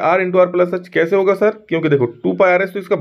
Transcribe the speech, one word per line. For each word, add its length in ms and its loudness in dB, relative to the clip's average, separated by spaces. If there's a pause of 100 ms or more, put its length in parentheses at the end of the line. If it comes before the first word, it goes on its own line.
R 160 0
into 160 0
R 80 4
plus 280 -2
H। 120 -10
कैसे 280 -2
होगा 180 2
सर, 340 -2
क्योंकि 200 -2
देखो 180 2
टू 280 -4
पाई 180 2
आर 100 2
एच 100 -6
तो 60 -8
इसका 220 -4